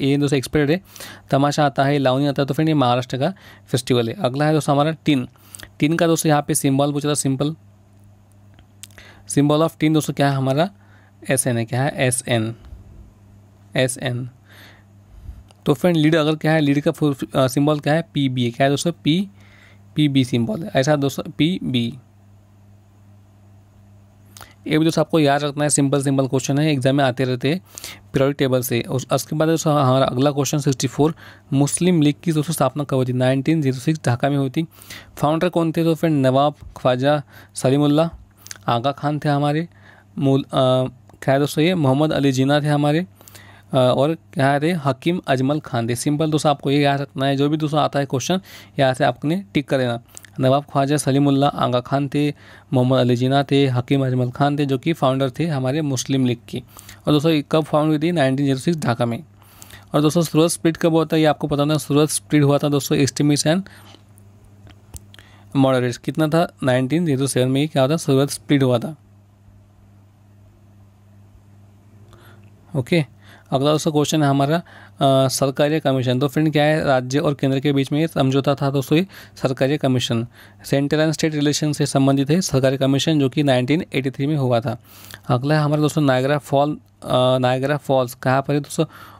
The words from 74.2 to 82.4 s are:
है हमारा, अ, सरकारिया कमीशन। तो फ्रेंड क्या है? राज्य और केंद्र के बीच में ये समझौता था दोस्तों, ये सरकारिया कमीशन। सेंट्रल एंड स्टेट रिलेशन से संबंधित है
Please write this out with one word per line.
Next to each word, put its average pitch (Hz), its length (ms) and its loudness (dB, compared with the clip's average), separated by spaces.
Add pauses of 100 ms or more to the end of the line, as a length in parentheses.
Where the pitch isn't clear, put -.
है 143 60 2
हमारा, 139 280 0
अ, 135 720 0
सरकारिया 143 500 0
कमीशन। 127 420 0
तो 143 80 0
फ्रेंड 156 240 0
क्या 147 120 2
है? 156 200 0
राज्य 127 340 0
और 151 160 0
केंद्र 135 260 -2
के 147 120 0
बीच 139 200 0
में 147 80 0
ये 165 80 0
समझौता 139 460 0
था 139 160 -2
दोस्तों, 143 280 0
ये 190 80 0 (300)
सरकारिया 135 400 -2
कमीशन। 123 500 -2 (380)
सेंट्रल 143 360 0
एंड 156 120 2
स्टेट 156 220 -2
रिलेशन 147 380 0
से 143 140 -2
संबंधित 139 440 2
है 170 100 2